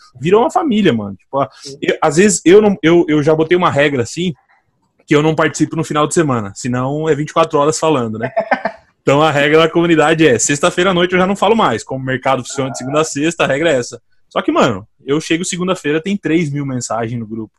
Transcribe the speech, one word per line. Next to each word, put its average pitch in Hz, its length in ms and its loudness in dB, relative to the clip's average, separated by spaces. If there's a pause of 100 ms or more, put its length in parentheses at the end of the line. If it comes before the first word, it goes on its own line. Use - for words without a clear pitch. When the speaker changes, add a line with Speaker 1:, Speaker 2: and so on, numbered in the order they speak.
(180)
Speaker 1:
vira 165 220 2
uma 311 100 2
família, 220 440 0
mano. 101 240 -6
Tipo, - 240 -8
a-, 131 80 -4 (120)
Speaker 2:
Sim. 139 200 -18
Speaker 1:
eu, 160 200 -2
às 156 140 2
vezes 196 300 2
eu 190 160 8
não, 208 200 2
eu, 165 280 4
eu 151 120 2
já 156 140 2
botei 160 220 0
uma 139 120 2
regra 143 340 0
assim, 170 300 -6 (720)
que - 80 -2
eu 147 80 4
não 156 140 2
participo - 400 0
no 165 80 -4
final 151 240 0
de 147 60 -8
semana, 120 420 -2
senão 135 540 -4
é 156 40 2
vinte 147 180 -4
e - 20 -20
quatro 160 260 0
horas 147 180 0
falando, 135 400 0
né? 123 140 -6
Speaker 2:
<laughs> - 540 -4 (220)
Speaker 1:
Então 139 140 4
a 156 80 4
regra 147 300 2
da 165 100 4
comunidade 160 560 2
é: 123 140 4
sexta-feira 180 500 0
à 190 40 0
noite 180 200 0
eu 180 60 2
já 185 80 2
não 202 80 -2
falo 202 200 2
mais, 147 280 0
como 135 180 -10
o - 20 -10
mercado 131 400 -2
funciona 131 280 -6
de 117 80 -10
segunda 135 220 -2
a - 20 0
sexta, 156 400 -4
a 139 40 0
regra 147 240 0
é 143 60 2
essa. 120 240 -8 (260)
Só - 140 -4
que, - 100 -2
mano, 135 360 0 (180)
eu 147 160 -2
chego 170 240 -2
segunda-feira, 170 560 -4
tem 196 160 -4
três 160 320 -2
mil 143 160 -6
mensagens 117 540 -6
no 113 80 -10
grupo. 110 320 -12